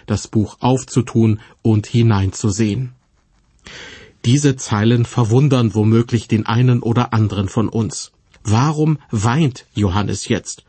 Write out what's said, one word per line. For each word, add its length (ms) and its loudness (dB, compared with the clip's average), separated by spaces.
das 220 -4
Buch 320 -2
aufzutun 800 0
und 260 2
hineinzusehen.“ 1080 0
Diese 320 2
Zeilen 480 0
verwundern 680 2
womöglich 520 2
den 200 0
einen 340 2
oder 320 0
anderen 380 0
von 180 -2
uns. 440 -6
Warum 520 0
weint 640 -2
Johannes 540 -2
jetzt? 400 -6